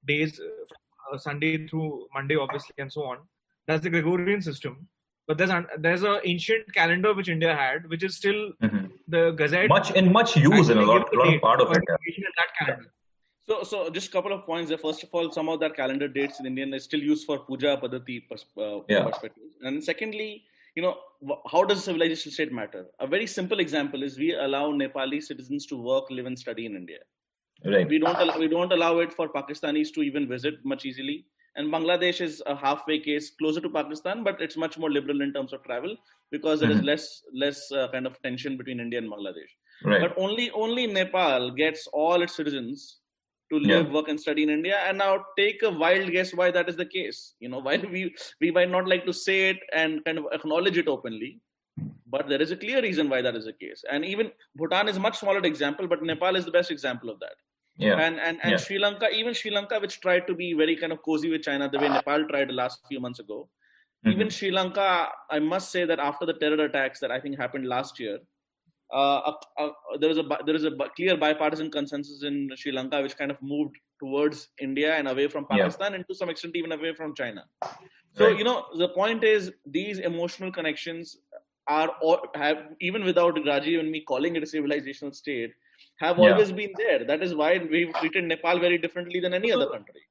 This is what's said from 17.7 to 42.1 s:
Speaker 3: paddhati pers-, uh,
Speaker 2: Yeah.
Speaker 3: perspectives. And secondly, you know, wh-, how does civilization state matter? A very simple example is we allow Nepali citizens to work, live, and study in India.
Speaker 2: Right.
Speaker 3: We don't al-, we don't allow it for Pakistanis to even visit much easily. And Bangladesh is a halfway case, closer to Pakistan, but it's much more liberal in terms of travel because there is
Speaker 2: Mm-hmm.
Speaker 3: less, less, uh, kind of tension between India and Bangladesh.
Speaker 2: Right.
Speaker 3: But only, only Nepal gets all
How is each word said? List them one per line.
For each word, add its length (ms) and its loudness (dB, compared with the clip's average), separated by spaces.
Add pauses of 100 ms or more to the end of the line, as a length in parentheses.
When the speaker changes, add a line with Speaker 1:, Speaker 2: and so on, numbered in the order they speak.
Speaker 3:
paddhati 460 -8
pers-, 160 -14 (140)
uh, 300 -6
Speaker 2:
Yeah. 160 4
Speaker 3:
perspectives. 580 -8
And 200 -4
secondly, 640 -6 (320)
you 60 -4
know, 160 0 (280)
wh-, 240 -6
how 140 6
does 200 2
civilization 460 0
state 220 -4
matter? 320 -8 (160)
A 60 -4
very 200 0
simple 340 -4
example 420 -2
is 160 -8
we 160 0
allow 380 2
Nepali 500 -2
citizens 460 -8
to 100 -6
work, 320 0
live, 160 -6
and 120 -6
study 280 -8
in 100 -8
India. 220 -14 (680)
Speaker 2:
Right. 240 6
Speaker 3:
We 100 4
don't 180 4
al-, 220 2
we 100 2
don't 240 2
allow 260 4
it 140 2
for 160 -4
Pakistanis 680 -2
to 80 0
even 260 -2
visit 360 -4
much 200 -4
easily. 400 -8 (320)
And 160 -4
Bangladesh 480 2
is 260 -6
a 80 -2
halfway 460 0
case, 300 -4
closer 320 -2
to 60 -6
Pakistan, 540 -4
but 180 -2
it's 160 -6
much 220 -6
more 120 -4
liberal 320 -2
in 100 -4
terms 200 -6
of 120 -14
travel 320 -6 (340)
because 300 0
there 100 4
is 60 6
Speaker 2:
Mm-hmm. 100 2
Speaker 3:
less, 360 -2 (100)
less, 400 -4
uh, 160 0
kind 180 -4
of 160 -10
tension 340 -6
between 220 -8
India 220 -4
and 100 -8
Bangladesh. 420 -10 (300)
Speaker 2:
Right. 180 6
Speaker 3:
But 160 2
only, 340 0
only 360 0
Nepal 640 2
gets 380 0
all 340 4